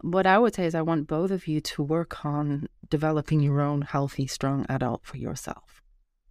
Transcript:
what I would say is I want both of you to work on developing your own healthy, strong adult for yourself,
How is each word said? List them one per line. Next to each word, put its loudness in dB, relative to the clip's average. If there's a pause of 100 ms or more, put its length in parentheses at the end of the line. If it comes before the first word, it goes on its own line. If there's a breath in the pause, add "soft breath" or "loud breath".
what 2
I 8
would 4
say 0
is 0
I 2
want 0
both 0
of -4
you 0
to -4
work -2
on -2 (220)
developing 2
your 2
own 0
healthy, -2
strong -2
adult -2
for -12
yourself, -10 (500)